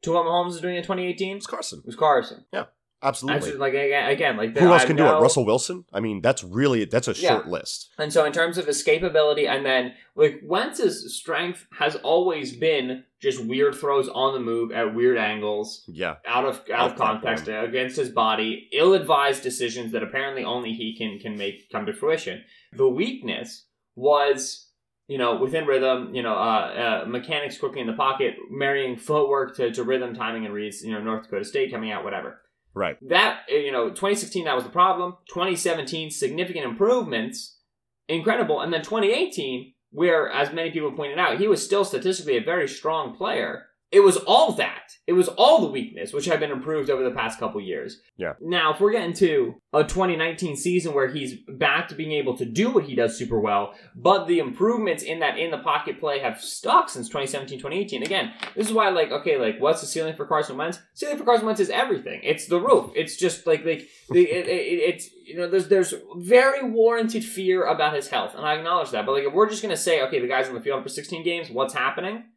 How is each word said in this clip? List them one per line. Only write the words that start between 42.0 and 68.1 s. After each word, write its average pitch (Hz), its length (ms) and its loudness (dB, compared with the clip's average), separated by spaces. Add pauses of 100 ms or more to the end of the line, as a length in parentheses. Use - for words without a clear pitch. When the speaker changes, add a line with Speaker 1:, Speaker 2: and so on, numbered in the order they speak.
Speaker 1:
a 110 60 0
very 160 240 0
strong 151 480 -4
player. - 520 -4 (240)
It 202 100 10
was 180 160 8
all 302 360 6
that. - 280 -4 (260)
It 175 60 2
was 180 160 6
all 294 320 8
the 156 100 0
weakness, 117 400 -8
which 143 140 -4
had 160 140 2
been 147 120 -2
improved 139 380 -4
over 131 140 2
the 123 120 0
past 117 240 -4
couple 104 220 -6
years. 82 400 -8 (160)
Speaker 2:
Yeah. 87 240 -4
Speaker 1:
Now, 165 320 0
if 170 80 -2
we're 208 100 6
getting 185 260 -2
to - 440 2 (100)
a 151 120 4
twenty 180 340 0
nineteen 160 400 -2
season 175 380 0
where 135 120 2
he's 131 280 -6 (120)
back 135 420 -2
to 147 60 -14
being 156 160 -8
able 131 260 -2
to 131 80 -4
do 185 260 0
what 185 140 2
he 135 100 -8
does 117 200 2
super 117 240 -2
well, 104 360 -2 (200)
but 180 320 4
the 170 120 4
improvements 180 640 0
in 165 160 -6
that 147 180 0
in-the-pocket 147 600 -4
play 143 200 -2
have - 220 -6
stuck - 480 2
since 123 180 -10
twenty 139 200 -6
seventeen, 135 320 -8
twenty 147 200 -6
eighteen. 196 220 -4
Again, 226 320 -4 (220)
this 214 120 -2
is 226 60 -4
why, 214 160 4
like, 165 220 2
okay, 147 260 0
like, 113 240 0
what's 156 200 2
the 151 60 -10
ceiling 160 280 -4
for 143 100 -8
Carson 151 320 -2
Wentz? 165 220 -6 (160)
Ceiling 294 220 -4
for - 60 -10
Carson 226 220 6
Wentz 214 160 0
is 185 80 2
everything. 185 540 -2
It's 151 240 -2
the 175 120 2
roof. 226 360 4
It's 151 200 -2
just, 170 300 0
like, 160 180 4
like, 160 240 -2 (220)
the, 175 140 8
it, 170 240 2
it, - 20 -4
it, 175 460 0
it's, - 140 -14 (140)
you 160 140 -14
know, 175 100 -4
there's, 180 220 2
there's 190 240 4 (240)
very 254 520 6
warranted 226 540 2
fear 185 420 0
about 151 300 2
his 139 120 -4
health, - 280 -4